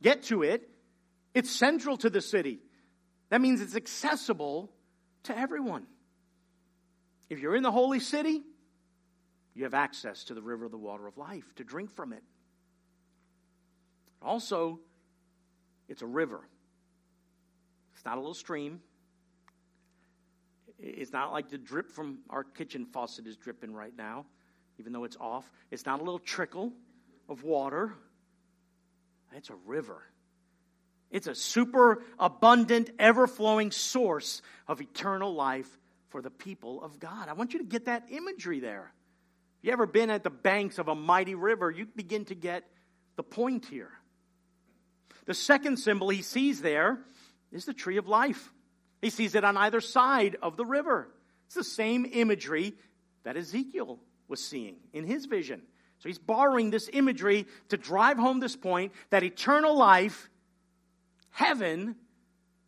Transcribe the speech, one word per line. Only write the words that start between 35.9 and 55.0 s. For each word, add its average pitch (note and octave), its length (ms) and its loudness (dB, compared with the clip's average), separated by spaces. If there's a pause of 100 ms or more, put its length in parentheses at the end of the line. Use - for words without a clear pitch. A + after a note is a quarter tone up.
for C#3+ 120 -12
the C3 100 -12
people C3 520 -14
of D3+ 160 -16
God. F3 300 -12
I D3+ 60 -8
want A#3+ 180 -6
you D#4+ 80 -4
to C4 40 -8
get A#3 220 -6
that A#3+ 240 -4
imagery D4 500 -8
there. G2+ 320 -10 (680)
If - 60 -10
you A#3 60 2
ever A#3+ 140 2
been A3 240 4
at G#3 140 0
the E3+ 60 -2
banks G3 480 0
of - 100 -4
a D3+ 60 2
mighty F3+ 400 2
river, F3+ 360 0
you F#3 160 -8
begin G#3+ 400 -6
to G3 80 -10
get F3 300 -8 (520)
the E3+ 60 -6
point A#3+ 440 -4
here. A2 260 -14 (1300)
The F#3 80 -2
second C#4 440 2
symbol G3 300 0
he G3 140 0
sees C4+ 380 0
there E3+ 380 2 (540)
is F3+ 120 -10
the D4 80 -8
tree F#3 240 -4
of F#3+ 120 -2
life. A3+ 440 2 (480)
He A3+ 100 0
sees G#3 240 -2
it G#3+ 80 4
on G3+ 140 4
either G#3 240 2
side B3 600 4
of E3 140 -4
the A#3 100 -2
river. C4+ 420 0 (380)
It's - 80 -18
the F4 100 -4
same A#3 480 0
imagery G#3 640 0 (500)
that B2 120 -6
Ezekiel A#3 600 -6 (300)
was C#3 160 -8
seeing A2+ 320 -10 (160)
in D#3 120 -8